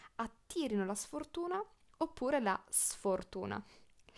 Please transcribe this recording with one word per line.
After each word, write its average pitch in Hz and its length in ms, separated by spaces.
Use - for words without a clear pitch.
attirino 226 720
la 196 80
sfortuna 339 680
oppure 294 420
la 196 300
sfortuna. 196 920